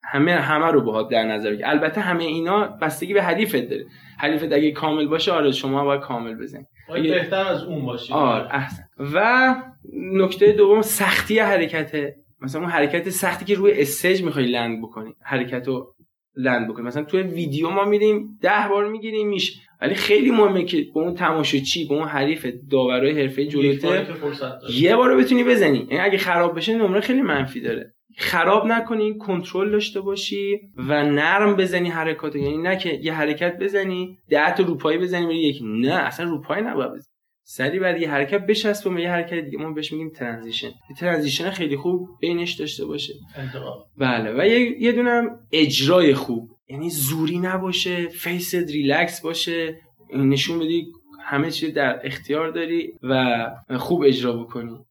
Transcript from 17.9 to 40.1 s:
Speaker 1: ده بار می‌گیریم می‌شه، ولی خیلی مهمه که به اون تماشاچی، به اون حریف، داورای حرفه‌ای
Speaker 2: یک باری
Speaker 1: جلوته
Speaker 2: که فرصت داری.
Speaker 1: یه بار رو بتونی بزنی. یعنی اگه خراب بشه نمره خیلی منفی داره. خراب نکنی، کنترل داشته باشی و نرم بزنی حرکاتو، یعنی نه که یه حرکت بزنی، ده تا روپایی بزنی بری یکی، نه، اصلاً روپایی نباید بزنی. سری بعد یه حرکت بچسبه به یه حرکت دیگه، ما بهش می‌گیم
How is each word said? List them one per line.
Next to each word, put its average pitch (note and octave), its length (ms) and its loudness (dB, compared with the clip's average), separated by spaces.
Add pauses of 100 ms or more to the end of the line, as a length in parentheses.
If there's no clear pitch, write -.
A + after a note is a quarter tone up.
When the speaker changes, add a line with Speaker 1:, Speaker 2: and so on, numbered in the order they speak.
Speaker 1:
ده G#3 280 2
بار G3+ 180 2
می‌گیریم G#3+ 400 -4
می‌شه، G3 260 -2 (280)
ولی D#3+ 140 0
خیلی B3 360 4
مهمه G3+ 320 4
که E3+ 140 -2
به D3+ 220 -2
اون E3+ 140 -2
تماشاچی، D#3 720 0
به C#3+ 60 0
اون D#3 140 -2
حریف، D3 380 -2 (260)
داورای C3 500 2
حرفه‌ای C3+ 260 -2
Speaker 2:
یک D3 80 -4
باری C#3 220 4
Speaker 1:
جلوته F3+ 280 0
Speaker 2:
که E3 80 -10
فرصت C#3 480 -8
داری. B2+ 120 -8
Speaker 1:
یه E3+ 220 6
بار B3 140 6
رو C4 80 6
بتونی B3+ 260 6
بزنی. G3+ 340 6
یعنی C3+ 220 -2
اگه F#3+ 180 2
خراب F3 380 2
بشه F3 200 0
نمره G#3 260 2
خیلی B3+ 200 0
منفی C#3 400 -2
داره. - 320 -6 (260)
خراب F#3 460 2
نکنی، A3+ 520 0
کنترل G3 540 -2
داشته G#3 300 -2
باشی G3 580 -4 (180)
و C#3+ 260 0
نرم E3+ 520 4
بزنی F3+ 340 0
حرکاتو، D#3 480 -4
یعنی C#3+ 200 -2
نه F3+ 200 0
که F3 240 -4
یه D#3 120 -4
حرکت D#3 460 0
بزنی، F#3+ 580 -2 (120)
ده D3+ 240 4
تا F#3+ 100 2
روپایی D#3+ 340 0
بزنی F3 280 0
بری E3 120 0
یکی، C#3+ 280 0
نه، A#2 280 0
اصلاً E3+ 360 -2
روپایی D#3+ 340 -4
نباید - 260 -2
بزنی. - 240 -18 (300)
سری D3 360 -4
بعد F3 220 0
یه D#3 100 -2
حرکت F3 340 0
بچسبه G#3 440 0
به F3 120 -2
یه F3 100 -2
حرکت E3+ 260 -2
دیگه، D3 200 -8
ما D#3 160 -6
بهش D3+ 180 -6
می‌گیم D#3 180 -8